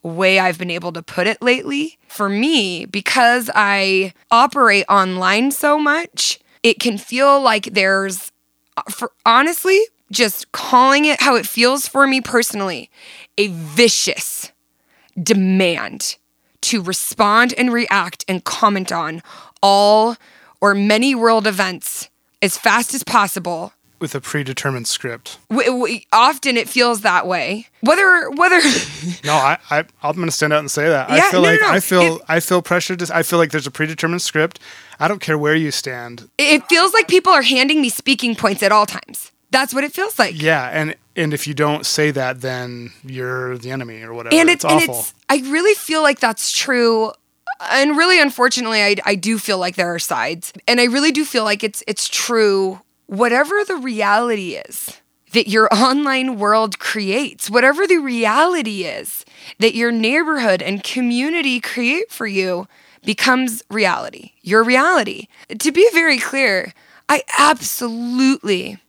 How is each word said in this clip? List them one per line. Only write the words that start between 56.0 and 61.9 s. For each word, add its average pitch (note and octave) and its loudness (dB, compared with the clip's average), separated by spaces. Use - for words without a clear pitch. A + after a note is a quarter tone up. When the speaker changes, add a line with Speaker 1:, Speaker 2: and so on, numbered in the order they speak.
Speaker 1:
world G#3+ 0
creates, G#3+ -4
whatever C4+ 2
the F4 4
reality A#3+ 0
is - -10
that A3 2
your A#3 0
neighborhood A#3 0
and F#3+ -6
community B3+ -2
create C4+ -4